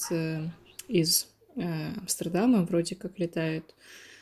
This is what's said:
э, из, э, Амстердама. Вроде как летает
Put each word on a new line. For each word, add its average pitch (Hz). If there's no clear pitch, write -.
э, 160
из, 170
э, 160
Амстердама. 185
Вроде 170
как -
летает 160